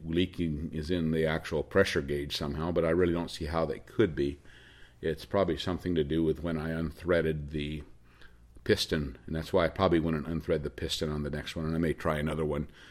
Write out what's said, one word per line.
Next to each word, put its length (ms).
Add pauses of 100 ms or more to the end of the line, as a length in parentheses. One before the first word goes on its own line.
leaking 680
is 180
in 220
the 120
actual 380
pressure 400
gauge 340
somehow, 360
but 120
I 60
really 220
don't 180
see 140
how 200
they 140
could 380
be. 240 (600)
It's 240
probably 320
something 380
to 80
do 220
with 180
when 160
I 120
unthreaded 800
the 320 (800)
piston, 640
and 100
that's 160
why 140
I 20
probably 320
wouldn't 260
unthread 380
the 60
piston 420
on 100
the 80
next 240
one, 120
and 100
I 20
may 140
try 260
another 260
one. 220 (240)